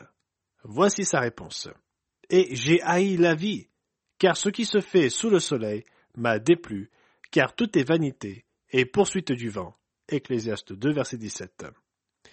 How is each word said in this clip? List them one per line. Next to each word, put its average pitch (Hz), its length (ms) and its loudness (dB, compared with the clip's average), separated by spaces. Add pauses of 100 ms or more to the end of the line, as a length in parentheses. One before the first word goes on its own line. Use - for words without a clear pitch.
(640)
Voici 185 400 0
sa 160 160 0
réponse. « - 480 -6 (600)
Et 175 260 2
j'ai 151 280 2
haï 185 340 2
la 170 180 4
vie, 165 320 -6 (500)
car 175 200 4
ce - 120 -2
qui 226 140 -2
se 208 160 0
fait 170 300 4
sous - 200 -4
le 190 100 6
soleil 110 440 -4 (320)
m'a 117 240 0
déplu, 113 500 0 (400)
car 135 240 2
tout 220 240 0
est 143 60 4
vanité 131 640 -2 (260)
et 127 140 2
poursuite 185 480 0
du 117 160 -6
vent. » 95 260 -10 (320)
Ecclésiaste 117 640 -4
deux, 113 220 -2
verset 131 240 -4
dix-sept. - 480 -14 (680)